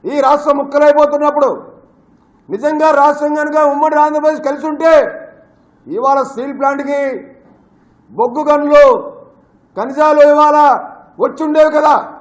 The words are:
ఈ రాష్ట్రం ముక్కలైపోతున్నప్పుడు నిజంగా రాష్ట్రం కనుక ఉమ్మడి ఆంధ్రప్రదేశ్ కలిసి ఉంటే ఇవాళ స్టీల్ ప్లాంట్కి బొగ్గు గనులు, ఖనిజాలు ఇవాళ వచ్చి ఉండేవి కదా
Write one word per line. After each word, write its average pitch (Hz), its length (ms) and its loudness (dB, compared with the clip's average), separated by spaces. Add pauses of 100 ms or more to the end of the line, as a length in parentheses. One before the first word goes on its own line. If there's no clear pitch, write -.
ఈ 269 120 -8 (100)
రాష్ట్రం 294 340 0
ముక్కలైపోతున్నప్పుడు 294 880 0 (1040)
నిజంగా 302 360 -2 (120)
రాష్ట్రం 294 380 0
కనుక 302 180 -4 (160)
ఉమ్మడి 302 320 -2
ఆంధ్రప్రదేశ్ 302 420 -2
కలిసి 294 240 -6
ఉంటే 320 220 0 (1040)
ఇవాళ 269 220 0 (100)
స్టీల్ 254 300 -12
ప్లాంట్కి 277 400 -4 (1200)
బొగ్గు 247 300 -4
గనులు, 294 340 4 (920)
ఖనిజాలు 294 460 2 (100)
ఇవాళ 302 240 4 (680)
వచ్చి - 240 -6
ఉండేవి 302 300 2
కదా 294 180 2 (260)